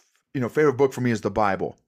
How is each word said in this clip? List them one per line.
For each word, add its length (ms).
you 80
know, 80
favorite 280
book 160
for 80
me 100
is 100
the 100
Bible. 460